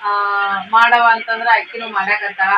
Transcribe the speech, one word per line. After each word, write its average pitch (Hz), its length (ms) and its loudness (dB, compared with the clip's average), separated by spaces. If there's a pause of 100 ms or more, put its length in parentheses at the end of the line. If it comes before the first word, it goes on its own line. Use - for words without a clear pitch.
ಆ, 208 60 -2 (600)
ಮಾಡವ 233 420 4
ಅಂತಂದ್ರ 226 420 -2
ಆಕಿನೂ 226 340 -4
ಮಾಡಾಕತ್ತಾಳ. 202 720 -2